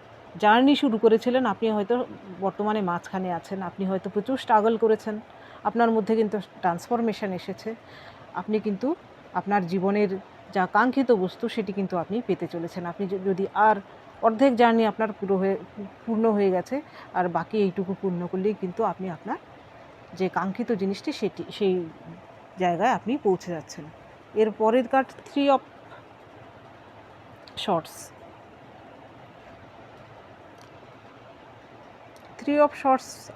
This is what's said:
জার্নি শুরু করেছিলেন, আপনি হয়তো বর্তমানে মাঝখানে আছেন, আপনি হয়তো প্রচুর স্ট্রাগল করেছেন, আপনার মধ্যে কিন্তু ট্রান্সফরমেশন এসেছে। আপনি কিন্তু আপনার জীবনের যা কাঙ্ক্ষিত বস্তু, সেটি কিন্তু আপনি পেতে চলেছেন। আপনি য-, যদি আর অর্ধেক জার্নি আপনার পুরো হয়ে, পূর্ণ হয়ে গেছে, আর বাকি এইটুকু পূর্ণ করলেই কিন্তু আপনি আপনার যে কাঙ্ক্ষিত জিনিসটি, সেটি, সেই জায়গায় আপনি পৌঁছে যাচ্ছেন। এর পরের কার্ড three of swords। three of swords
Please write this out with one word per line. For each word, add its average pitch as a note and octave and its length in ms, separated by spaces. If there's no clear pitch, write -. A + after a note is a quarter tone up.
জার্নি A#3+ 380
শুরু A3+ 220
করেছিলেন, A#3 480
আপনি A3 240
হয়তো G#3+ 360
বর্তমানে G#3 420
মাঝখানে F3+ 520
আছেন, F#3+ 280
আপনি F#3 240
হয়তো F#3+ 240
প্রচুর G#3 280
স্ট্রাগল A3+ 400
করেছেন, G#3+ 420
আপনার A3+ 280
মধ্যে A3 240
কিন্তু G#3+ 220
ট্রান্সফরমেশন G3 720
এসেছে। G3 420
আপনি G#3 260
কিন্তু G#3+ 360
আপনার G3 340
জীবনের G3 420
যা F#3+ 200
কাঙ্ক্ষিত B3 380
বস্তু, F#3+ 360
সেটি G#3+ 260
কিন্তু F#3+ 240
আপনি F#3+ 300
পেতে F3 200
চলেছেন। E3+ 380
আপনি F3 220
য-, F#3+ 180
যদি F#3+ 280
আর G#3+ 220
অর্ধেক A#3 340
জার্নি A3+ 300
আপনার A3 260
পুরো G3 260
হয়ে, F#3+ 200
পূর্ণ A3+ 260
হয়ে G3+ 200
গেছে, F#3 300
আর F3+ 160
বাকি E3+ 280
এইটুকু G3 440
পূর্ণ F3+ 260
করলেই F#3 260
কিন্তু F#3+ 300
আপনি F#3 260
আপনার F3+ 280
যে F#3 160
কাঙ্ক্ষিত F#3+ 420
জিনিসটি, G3 400
সেটি, A3 400
সেই F#3 340
জায়গায় F3+ 300
আপনি A#3 280
পৌঁছে F#3 340
যাচ্ছেন। D#3+ 340
এর G#3+ 160
পরের A3 360
কার্ড C4 200
three - 480
of C4 60
swords। - 480
three C#4+ 260
of D4 60
swords - 520